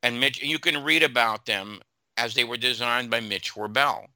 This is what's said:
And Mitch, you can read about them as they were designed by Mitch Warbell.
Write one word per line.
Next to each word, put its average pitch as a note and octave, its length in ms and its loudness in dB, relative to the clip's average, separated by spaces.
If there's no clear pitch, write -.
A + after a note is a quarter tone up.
And A#2+ 180 0
Mitch, C3+ 220 2
you D3+ 160 -2
can D3 260 0
read D#3 180 4
about A#2+ 440 2
them G2+ 340 -4
as A#2 160 -2
they B2 100 2
were A#2+ 140 -6
designed A#2+ 520 0
by A#2 100 2
Mitch G#2 360 -6
Warbell. G#2+ 600 0